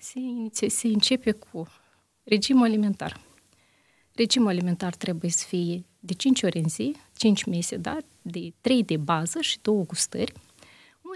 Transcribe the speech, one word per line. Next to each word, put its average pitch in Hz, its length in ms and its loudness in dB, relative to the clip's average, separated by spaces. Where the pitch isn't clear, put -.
se - 180 -14
iniție-, 240 500 -4
se - 180 -2
începe 226 460 2
cu 170 340 -10
regimul 233 420 4
alimentar. 208 560 0
Regimul 226 340 4
alimentar 175 460 0
trebuie 170 360 -4
să - 180 -2
fie 175 360 -2
de 185 140 -6
cinci 262 280 2
ori 175 160 2
în 160 100 2
zi, 277 280 -4
cinci 208 280 4
mese, 170 320 -2
da, 180 200 -4
de 170 380 -8
trei 240 240 2
de 160 120 0
bază 160 440 -2
și - 220 -4
două 208 220 2
gustări. - 480 -4
Un 359 140 -12